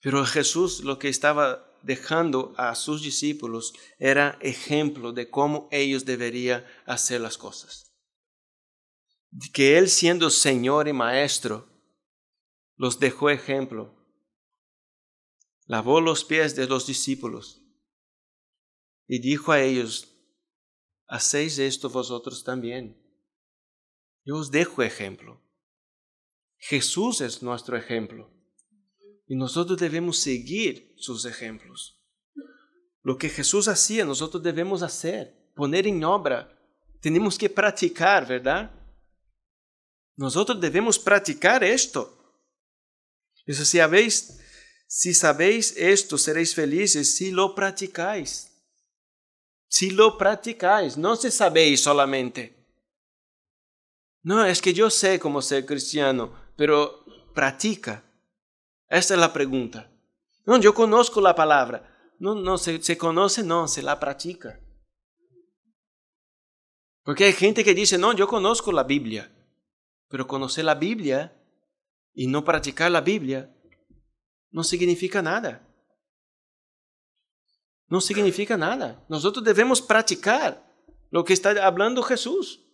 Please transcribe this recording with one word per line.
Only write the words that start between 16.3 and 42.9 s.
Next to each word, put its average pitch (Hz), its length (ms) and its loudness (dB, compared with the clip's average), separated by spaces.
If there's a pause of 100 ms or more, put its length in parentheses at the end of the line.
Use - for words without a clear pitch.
de 135 120 -2
los 127 200 -2
discípulos 131 720 -8 (1500)
y 127 120 -6
dijo 143 320 -2
a 147 100 4
ellos, 123 460 -2 (1000)
"Hacéis 147 520 -2
esto 135 300 -4
vosotros 123 540 -8
también. 120 540 -10 (1300)
Yo 139 120 -8
os 143 140 -8
dejo 147 320 0
ejemplo". - 580 -10 (1160)
Jesús 175 640 -4
es 120 200 -8
nuestro 123 360 -8
ejemplo. 113 540 -8 (1000)
Y 131 60 -4
nosotros 160 420 -2
debemos 170 380 -2
seguir 135 800 -4
sus 117 260 -10
ejemplos. 110 800 -16 (960)
Lo 131 160 -4
que 151 120 -6
Jesús 196 400 -2
hacía, 214 340 0
nosotros 156 400 -6
debemos 170 380 -4
hacer, - 720 -10
poner 156 320 0
en 175 160 -2
obra. 156 560 -2 (400)
Tenemos 185 380 0
que 202 120 0
practicar, 190 800 2
¿verdad? 135 440 -2 (1500)
Nosotros 180 420 -2
debemos 175 400 2
practicar 202 640 4
esto. - 720 -2 (1120)